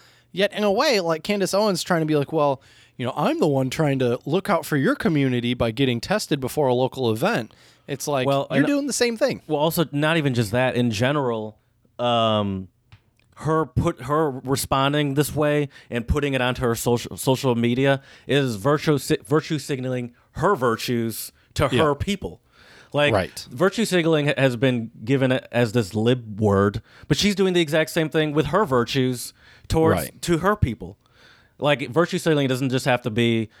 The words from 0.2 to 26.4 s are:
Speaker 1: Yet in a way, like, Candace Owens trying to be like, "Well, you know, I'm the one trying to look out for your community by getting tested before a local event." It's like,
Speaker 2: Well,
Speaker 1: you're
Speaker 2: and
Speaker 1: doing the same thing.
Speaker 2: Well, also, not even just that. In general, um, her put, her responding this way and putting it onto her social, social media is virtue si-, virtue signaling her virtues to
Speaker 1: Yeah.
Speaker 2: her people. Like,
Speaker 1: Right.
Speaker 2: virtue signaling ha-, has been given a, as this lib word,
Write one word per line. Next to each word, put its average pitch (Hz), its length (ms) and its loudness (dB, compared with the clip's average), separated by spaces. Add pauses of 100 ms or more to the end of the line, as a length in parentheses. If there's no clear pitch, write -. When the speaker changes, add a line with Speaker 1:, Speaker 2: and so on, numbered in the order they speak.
Speaker 1:
Yet 190 220 -2
in 208 100 -4
a 208 80 2
way, 240 280 2
like, 165 240 -2
Candace 202 320 -2
Owens 202 260 0
trying 165 200 0
to 156 40 0
be 151 100 0
like, 143 160 0
"Well, 147 300 0 (340)
you 120 120 -6
know, 127 80 -4
I'm 254 240 0
the 202 80 2
one 135 240 0
trying 143 280 0
to 123 240 0
look 190 280 -2
out 165 160 0
for 156 100 0
your 170 160 2
community 131 640 0
by 123 160 0
getting 120 280 0
tested 175 400 -4
before 135 280 -2
a 127 80 2
local 127 360 0
event." 127 420 -2 (340)
It's 143 200 -8
like, 135 200 0
Speaker 2:
Well, 139 240 0
Speaker 1:
you're - 80 2
Speaker 2:
and 294 80 2
Speaker 1:
doing 285 200 0
the 233 60 -6
same 233 240 0
thing. 214 300 -2
Speaker 2:
Well, 156 100 0
also, 160 340 0
not 151 260 0
even 143 180 0
just 113 160 0
that. 123 240 0
In 123 160 2
general, 117 640 -2 (400)
um, 107 680 2 (720)
her 156 280 0
put, 170 380 -2
her 147 280 0
responding 139 840 0
this 143 220 -2
way 147 340 0 (200)
and 117 180 -4
putting 143 260 0
it 127 80 0
onto 123 220 -2
her 117 120 0
social, 117 420 -2
social 131 380 2
media 131 460 2 (260)
is 131 280 0
virtue 143 420 0
si-, 151 280 -2
virtue 151 340 0
signaling 127 540 -6 (200)
her 180 220 0
virtues 117 760 -2 (240)
to 143 160 2
Speaker 1:
Yeah. 127 120 4
Speaker 2:
her 147 120 2
people. 190 460 -6 (520)
Like, 143 200 2
Speaker 1:
Right. 92 380 -2
Speaker 2:
virtue 190 340 0
signaling 160 420 2
ha-, 147 100 0
has 131 180 2
been 120 360 0 (140)
given 131 260 2
a, 127 100 0 (100)
as 117 220 2
this 110 200 0
lib 110 460 0
word, 101 420 2 (260)